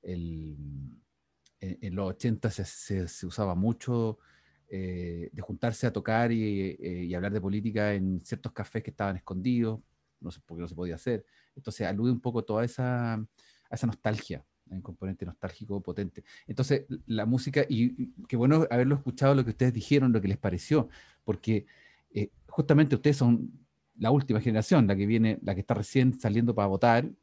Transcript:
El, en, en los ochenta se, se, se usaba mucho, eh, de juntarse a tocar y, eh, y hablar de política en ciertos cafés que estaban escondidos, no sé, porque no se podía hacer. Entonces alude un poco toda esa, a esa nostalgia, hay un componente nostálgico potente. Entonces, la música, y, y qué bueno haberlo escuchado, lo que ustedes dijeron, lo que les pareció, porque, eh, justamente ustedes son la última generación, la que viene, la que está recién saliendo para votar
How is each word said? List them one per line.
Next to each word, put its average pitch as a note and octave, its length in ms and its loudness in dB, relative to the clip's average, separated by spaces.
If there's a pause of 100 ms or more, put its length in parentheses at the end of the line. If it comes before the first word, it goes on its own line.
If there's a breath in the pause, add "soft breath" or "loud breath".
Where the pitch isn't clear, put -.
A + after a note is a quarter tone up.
El, E2 540 -8 (1000)
en, F#2+ 220 -8
en F#2 140 -8
los F#2+ 160 -2
ochenta A2 400 -2
se, G2 140 -6
se, F#2 440 -6
se - 180 -12
usaba F#2+ 280 -2
mucho, A2+ 640 -2 (500 soft breath)
eh, F2 640 -8
de - 100 -12
juntarse A#2 440 -4
a A2 60 0
tocar A2+ 380 0
y, G#2 480 -2
eh, F2+ 260 -6
y F2 100 -4
hablar F#2+ 180 -2
de G#2 80 -2
política G#2 540 0
en F#2+ 260 -2
ciertos - 320 -8
cafés - 300 -8
que - 80 -10
estaban G2 260 -4
escondidos, A2 640 -2 (400)
no E2+ 100 -10
sé, - 140 -18
porque E2+ 160 -14
no E2+ 80 -8
se D#2+ 60 -12
podía E2+ 220 -6
hacer. A2+ 280 -4 (320 soft breath)
Entonces - 300 -6
alude G#2+ 260 0
un A#2+ 80 -2
poco A#2+ 240 -4
toda A2 200 0
esa, B2 500 -2
a A2 100 -6 (460 soft breath)
esa B2+ 160 -4
nostalgia, G#2+ 580 -4 (260)
hay F#2 60 -10
un F2+ 60 -8
componente F#2 440 -8
nostálgico G2 560 -8
potente. F2+ 420 -8 (220 loud breath)
Entonces, C3+ 400 0 (200)
la A2 200 0
música, C3 420 0
y, B2 340 0
y - 100 -8 (140)
qué B2+ 100 -4
bueno C#3+ 340 4
haberlo B2+ 240 4
escuchado, C#3 400 2
lo C3 100 4
que A#2 60 -2
ustedes B2 240 2
dijeron, C3 380 4
lo A2 80 4
que F#2+ 80 -2
les G2 100 0
pareció, G#2 500 0 (360 loud breath)
porque, G#2+ 420 0 (480 soft breath)
eh, - 160 -2 (180)
justamente C#3+ 460 4
ustedes D3 240 2
son A#2+ 340 4 (460)
la A2+ 120 2
última C3+ 300 4
generación, A2+ 460 4
la G2 100 2
que G2 80 0
viene, A2 380 4
la G2 120 -2
que F#2 60 -4
está A#2 140 0
recién B2+ 440 2
saliendo A2+ 360 2
para G2+ 140 2
votar A#2 420 4 (120)